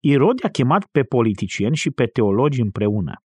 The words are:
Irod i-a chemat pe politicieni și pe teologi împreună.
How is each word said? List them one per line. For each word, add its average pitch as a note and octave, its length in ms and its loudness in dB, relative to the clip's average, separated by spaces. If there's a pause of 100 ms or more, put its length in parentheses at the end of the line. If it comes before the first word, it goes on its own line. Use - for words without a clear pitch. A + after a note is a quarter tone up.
Irod D3 420 2
i-a A3 60 -2
chemat D3 440 0
pe C#3+ 100 2
politicieni A2+ 720 0
și D3+ 140 -4
pe B2+ 160 -2
teologi B2 540 0
împreună. G#2 520 -2 (120)